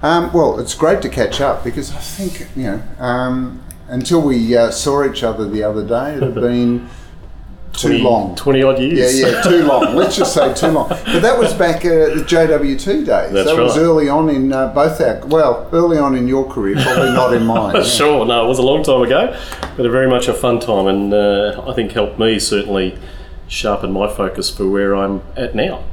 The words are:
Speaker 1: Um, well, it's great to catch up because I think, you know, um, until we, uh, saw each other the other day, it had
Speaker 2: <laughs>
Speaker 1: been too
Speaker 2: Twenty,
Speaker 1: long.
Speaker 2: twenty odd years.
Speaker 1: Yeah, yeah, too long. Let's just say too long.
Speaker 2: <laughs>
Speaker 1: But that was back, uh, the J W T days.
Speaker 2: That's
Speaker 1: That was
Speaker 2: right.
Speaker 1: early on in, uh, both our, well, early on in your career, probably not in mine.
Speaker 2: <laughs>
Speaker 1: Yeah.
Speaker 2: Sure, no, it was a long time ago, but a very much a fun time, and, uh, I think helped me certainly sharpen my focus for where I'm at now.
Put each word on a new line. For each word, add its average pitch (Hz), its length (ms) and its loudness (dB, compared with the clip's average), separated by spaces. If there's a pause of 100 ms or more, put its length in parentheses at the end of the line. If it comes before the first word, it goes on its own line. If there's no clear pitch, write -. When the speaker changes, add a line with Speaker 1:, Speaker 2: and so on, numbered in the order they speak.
Speaker 1:
Um, 170 320 0
well, 165 260 2
it's 117 140 -6
great 185 300 2
to - 60 -4
catch - 320 -2
up 127 220 0
because - 280 -6
I - 80 -6
think, - 560 -8
you 131 80 -6
know, 104 200 -4 (160)
um, 127 640 -4 (260)
until 131 340 0
we, 120 340 2
uh, 117 160 4
saw 143 320 0
each 131 200 -2
other 110 240 -2
the 107 160 -4
other 107 220 -2
day, 127 300 -2
it 135 80 -2
had 123 120 -2
Speaker 2:
<laughs> 123 140 0
Speaker 1:
been 120 400 0 (800)
too - 160 -4
Speaker 2:
Twenty, 117 160 2
Speaker 1:
long. 107 320 2
Speaker 2:
twenty 135 260 2
odd 131 160 4
years. 131 420 2
Speaker 1:
Yeah, 127 100 4
yeah, 117 120 0
too 175 220 4
long. 139 320 2
Let's 196 200 2
just 185 160 0
say 139 220 2
too - 140 0
long. 156 220 0
Speaker 2:
<laughs> - 160 -6
Speaker 1:
But 165 160 0
that 240 180 2
was - 160 2
back, 165 280 0
uh, 160 300 4
the 156 140 -2
J 165 180 4
W 143 320 2
T 196 260 0
days. - 20 -4
Speaker 2:
That's 98 440 0
Speaker 1:
That 156 80 2
was 120 180 2
Speaker 2:
right. 156 80 4
Speaker 1:
early 156 260 4
on 156 200 2
in, 135 240 0
uh, 131 220 0
both 156 260 2
our, 117 240 -2
well, 143 480 2
early 170 240 2
on 139 180 2
in 123 120 0
your 135 240 0
career, 101 240 -2
probably 131 380 0
not 123 200 2
in 113 140 2
mine. 113 280 0
Speaker 2:
<laughs> - 20 4
Speaker 1:
Yeah. 104 60 2
Speaker 2:
Sure, 143 440 2
no, 117 180 2
it - 20 0
was 127 120 0
a 123 40 2
long 143 200 2
time 131 180 4
ago, 143 340 2 (400)
but 123 120 -2
a - 20 2
very 131 180 2
much 123 200 2
a 113 80 0
fun 120 240 0
time, 101 260 0
and, 98 300 0
uh, 101 520 0
I 127 60 -6
think 110 200 -2
helped 104 260 -2
me 110 180 2
certainly 101 580 -2 (520)
sharpen 101 440 -4
my 98 160 -2
focus 98 480 -4
for 98 140 -2
where 98 260 0
I'm 98 280 -4 (120)
at 123 200 -6
now. 151 240 -2 (140)